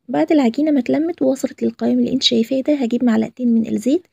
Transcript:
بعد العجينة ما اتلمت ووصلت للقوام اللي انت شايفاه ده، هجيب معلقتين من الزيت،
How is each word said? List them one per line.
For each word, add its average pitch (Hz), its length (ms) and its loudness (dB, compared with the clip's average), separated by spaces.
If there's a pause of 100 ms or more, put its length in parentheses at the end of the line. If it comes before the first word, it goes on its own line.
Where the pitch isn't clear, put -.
بعد 294 220 0
العجينة 294 400 2
ما 285 80 2
اتلمت 285 420 -2
ووصلت 262 420 -2
للقوام 226 360 0
اللي 240 140 0
انت 262 100 -2
شايفاه 240 380 0
ده، 302 120 0
هجيب 240 320 -2
معلقتين 226 480 0
من 226 140 2
الزيت، 247 460 -2